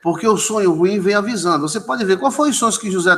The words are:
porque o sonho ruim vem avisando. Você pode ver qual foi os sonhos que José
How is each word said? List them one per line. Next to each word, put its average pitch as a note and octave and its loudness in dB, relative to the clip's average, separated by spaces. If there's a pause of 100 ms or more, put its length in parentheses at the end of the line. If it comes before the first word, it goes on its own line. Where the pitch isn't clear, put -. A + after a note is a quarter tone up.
porque E3 -2
o G#3+ 4
sonho G3+ 0
ruim F#3 2
vem G3 2
avisando. F3 -2
Você G#3 -6
pode A#3+ -4
ver F#3+ 2
qual C4+ 0
foi D4+ 0
os G#3 0
sonhos A3+ 0
que G#3 -8
José F3+ 2